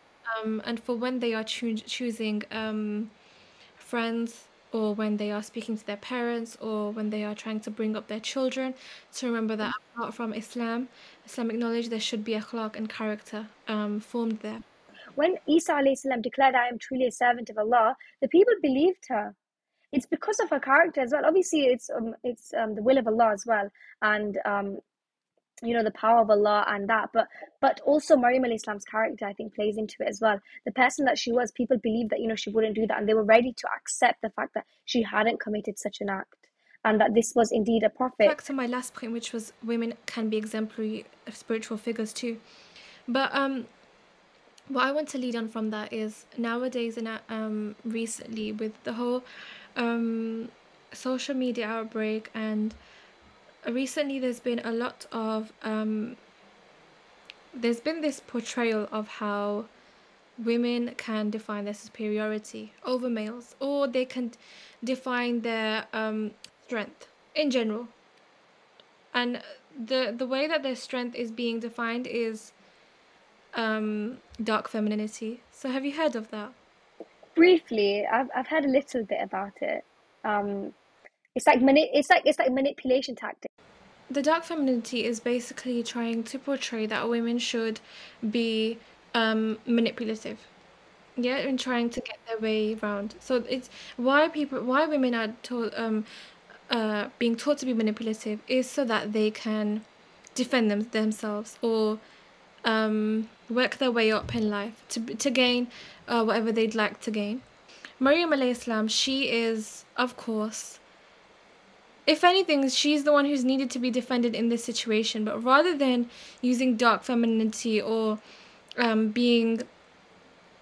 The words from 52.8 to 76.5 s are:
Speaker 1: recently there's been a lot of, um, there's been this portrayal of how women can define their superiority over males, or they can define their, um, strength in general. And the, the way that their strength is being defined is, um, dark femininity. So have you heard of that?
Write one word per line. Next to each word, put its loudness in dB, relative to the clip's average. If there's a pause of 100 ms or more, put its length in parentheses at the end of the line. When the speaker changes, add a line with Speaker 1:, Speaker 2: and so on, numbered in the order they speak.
Speaker 1:
recently -2
there's -2
been -2
a -6
lot -6
of, -4
um, -4 (1400)
there's 0
been -4
this -2
portrayal -2
of -4
how -4 (800)
women 0
can -4
define -6
their -6
superiority -6 (100)
over -2
males, -6
or 0
they 0
can -6 (520)
define -2
their, -2
um, -2 (340)
strength -8 (280)
in 2
general. 0 (1300)
And -2 (360)
the, -2
the -4
way -2
that -2
their -4
strength -6
is -6
being -4
defined -6
is, -6 (1040)
um, -2 (260)
dark -2
femininity. -4 (100)
So -10
have -2
you -2
heard 0
of -8
that? -10 (840)